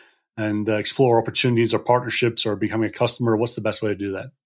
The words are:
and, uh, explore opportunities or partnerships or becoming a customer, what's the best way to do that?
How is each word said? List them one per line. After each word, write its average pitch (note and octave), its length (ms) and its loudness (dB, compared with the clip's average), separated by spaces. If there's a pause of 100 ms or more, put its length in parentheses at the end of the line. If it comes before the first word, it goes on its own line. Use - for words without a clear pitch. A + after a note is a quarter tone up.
(380)
and, G#2+ 300 -2
uh, G#2+ 100 2
explore A#2 420 4
opportunities A#2 520 2
or A2 60 2
partnerships A#2+ 680 0
or G#2 80 -2
becoming G#2+ 340 -2
a - 20 -6
customer, A#2 460 0
what's A#2+ 160 -2
the A2+ 80 -8
best G#2 220 -4
way G#2+ 60 -2
to G2+ 60 -2
do G2 180 -6
that? F#2+ 180 -10 (140)